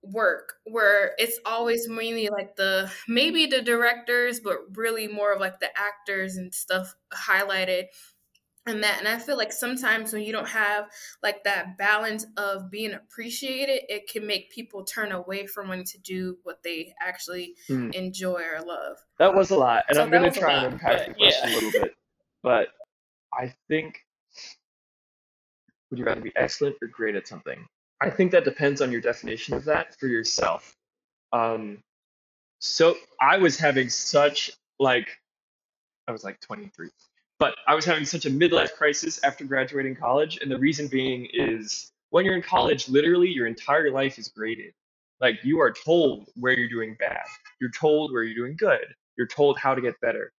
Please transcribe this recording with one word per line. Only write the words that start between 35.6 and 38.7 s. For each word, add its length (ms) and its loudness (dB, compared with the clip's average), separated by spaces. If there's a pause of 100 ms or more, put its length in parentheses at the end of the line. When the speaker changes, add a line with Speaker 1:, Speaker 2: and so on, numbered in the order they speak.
Speaker 2:
I 60 -8
was, 100 -12
like, 160 -12
twenty-three, 500 -16 (500)
but 160 2 (120)
I 80 6
was 80 0
having 220 0
such 200 -6
a 60 -2
midlife 420 4